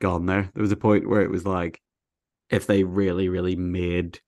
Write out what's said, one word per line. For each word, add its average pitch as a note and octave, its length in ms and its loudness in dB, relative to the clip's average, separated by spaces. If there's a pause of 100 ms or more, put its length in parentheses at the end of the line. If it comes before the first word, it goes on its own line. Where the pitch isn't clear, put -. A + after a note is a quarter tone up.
gone F2+ 260 0
there, F#2 280 0
there G#2 80 -4
was G#2 100 2
a G2+ 40 -2
point G#2 320 2
where G#2 140 4
it - 80 0
was F2 160 -4
like, F2+ 340 -4 (680)
if A2 160 0
they G2 180 4
really, F#2 440 0
really F2+ 280 -2
made F2 720 -4